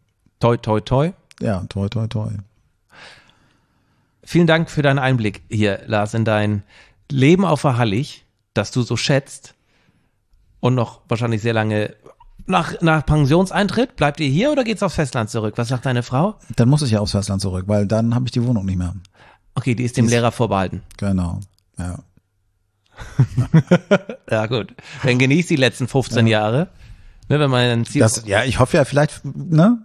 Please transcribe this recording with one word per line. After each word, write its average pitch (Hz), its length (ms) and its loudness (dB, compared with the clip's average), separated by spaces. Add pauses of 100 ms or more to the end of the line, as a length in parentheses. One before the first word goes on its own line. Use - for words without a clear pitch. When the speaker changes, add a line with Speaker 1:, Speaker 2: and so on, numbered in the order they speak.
(420)
Speaker 1:
Toi, 120 160 2
toi, 107 240 -2
toi. 143 300 -2 (280)
Speaker 2:
Ja, 98 300 -4
toi, 98 180 -4
toi, 110 200 -4
toi. 110 240 -6 (1900)
Speaker 1:
Vielen 170 240 2
Dank 165 220 2
für - 120 -4
deinen 139 180 2
Einblick 127 500 -2
hier, 104 380 0
Lars, 104 260 -2
in 113 120 0
dein 104 380 0 (460)
Leben 147 360 4
auf 156 160 0
der 131 160 0
Hallig, 117 480 -2 (280)
das 104 180 -2
du 127 100 -2
so 117 160 -2
schätzt - 560 -4 (1040)
und 127 160 0
noch 120 320 -2
wahrscheinlich 113 340 -2
sehr 117 120 -2
lange. 107 420 -2 (540)
Nach, 175 320 0
nach 160 240 2
Pensionseintritt, 175 920 2
bleibt 147 240 -2
ihr 151 80 0
hier 196 220 2
oder 285 140 0
geht's 220 180 -4
aufs 180 120 -2
Festland 131 340 -2
zurück? 107 280 -4
Was 120 120 -4
sagt 127 160 -4
deine 123 180 0
Frau? 165 320 -2 (220)
Speaker 2:
Dann 117 120 6
muss 147 120 4
ich 131 100 0
ja 107 80 2
aufs 104 140 -2
Festland 98 280 -2
zurück, 92 260 -4
weil 104 200 0
dann 113 280 0
hab 127 100 -2
ich 120 60 -6
die 120 140 -2
Wohnung 117 200 -2
nicht 95 120 -2
mehr. 90 180 -6 (600)
Speaker 1:
Okay, 123 200 -2
die 123 80 -6
ist 120 140 -4
dem 120 80 4
Speaker 2:
Die - 20 2
ist 117 80 2
Speaker 1:
Lehrer 117 160 2
vorbehalten. 95 500 -2 (160)
Speaker 2:
Genau, 95 420 -2 (380)
ja. 90 220 -8 (960)
Speaker 1:
<laughs> - 200 -16 (1120)
Ja 110 180 0
gut, 107 260 -6 (300)
dann 123 160 2
genießt 139 300 2
die 175 60 2
letzten 127 320 0
fünfzehn 120 400 2
Speaker 2:
Ja. 107 140 2
Speaker 1:
Jahre. 120 260 0 (600)
Ne, 143 100 2
wenn 143 100 2
man 123 180 2
dann 117 180 0
zieht. - 160 0
Speaker 2:
Das, 113 240 2
ja, 104 180 2
ich 131 160 -2
hoffe 127 180 4
ja, 143 80 4
vielleicht, 147 400 0
ne, 165 600 2